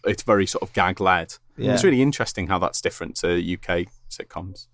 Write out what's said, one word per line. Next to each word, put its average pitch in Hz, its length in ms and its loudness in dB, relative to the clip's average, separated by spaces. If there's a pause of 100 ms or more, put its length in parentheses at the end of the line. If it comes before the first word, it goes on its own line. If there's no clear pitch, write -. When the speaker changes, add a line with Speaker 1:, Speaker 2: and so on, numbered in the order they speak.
Speaker 1:
it's 98 180 -2
very 101 240 4
sort - 160 -4
of 95 100 -8
gag 92 280 0
led. 90 340 2 (220)
Speaker 2:
Yeah. - 180 0
Speaker 1:
It's 120 80 2
really 147 200 6
interesting 117 440 0
how 92 140 0
that's - 200 -2
different - 360 -6
to 87 240 0
U 87 180 -4
K 87 300 -2 (200)
sitcoms. - 640 -14